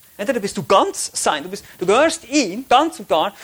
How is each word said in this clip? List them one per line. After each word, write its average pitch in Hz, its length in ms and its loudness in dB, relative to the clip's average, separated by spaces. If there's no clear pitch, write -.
Entweder 233 240 -4
bist 190 160 -6
du 196 60 -4
ganz 254 520 0
sein, - 280 -2
du 175 60 -12
bist, 196 160 -12
du 185 80 -6
gehörst 269 380 2
ihm 254 440 -2
ganz 311 300 4
und 208 100 -16
gar, 180 360 0